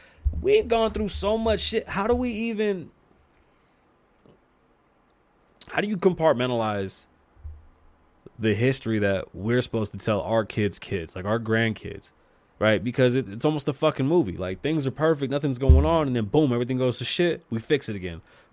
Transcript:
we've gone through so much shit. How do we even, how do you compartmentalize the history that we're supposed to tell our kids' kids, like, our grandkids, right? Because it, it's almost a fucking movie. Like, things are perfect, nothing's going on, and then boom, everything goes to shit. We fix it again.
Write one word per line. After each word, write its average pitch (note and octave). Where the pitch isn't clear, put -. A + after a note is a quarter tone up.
we've D4+
gone A3+
through G#3+
so G#3
much A3
shit. -
How G3
do A#3+
we B3
even, G#3+
how -
do G3+
you G#3
compartmentalize A#2+
the G#2+
history A2+
that G2
we're A#2
supposed A2
to G2+
tell G2+
our G#2+
kids' G2+
kids, -
like, F2+
our A2
grandkids, A2+
right? G#2
Because B2
it, C3
it's G#2+
almost D3+
a C#3+
fucking D3
movie. C3+
Like, F#2
things D3
are B2+
perfect, D3
nothing's C#3
going C3+
on, D#3
and B2+
then A2
boom, C#3
everything B2
goes B2+
to B2
shit. -
We A2+
fix C#3
it G#2+
again. F2